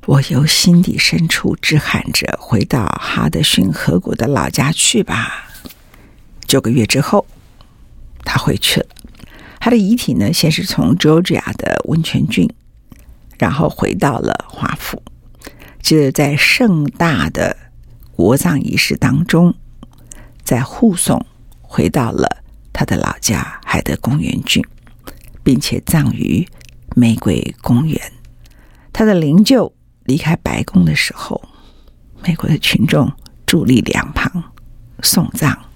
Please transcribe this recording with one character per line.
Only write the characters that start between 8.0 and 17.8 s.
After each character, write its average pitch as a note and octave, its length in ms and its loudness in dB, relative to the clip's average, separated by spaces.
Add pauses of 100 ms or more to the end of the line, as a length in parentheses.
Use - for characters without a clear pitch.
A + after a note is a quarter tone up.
他 - 140 -2
回 - 180 0
去 - 240 -2
了。 - 60 -4 (760)
他 A#3 100 2
的 B3 60 6
遗 G#3 180 4
体 A#3+ 200 -2
呢， G2+ 180 0
先 D#3 180 2
是 - 140 -2
从 - 320 0
Georgia D#3+ 640 2
的 - 300 -4
温 D#3+ 140 0
泉 - 240 0
郡， - 240 0 (840)
然 - 160 -2
后 C#3 160 0
回 - 260 -2
到 C#3 240 0
了 - 300 -4
华 - 320 -6
府， - 220 -12 (760)
接 D#3 220 2
着 C3+ 100 2
在 C#3+ 240 0
盛 F3+ 480 2
大 E3 460 -2
的 - 260 -4 (560)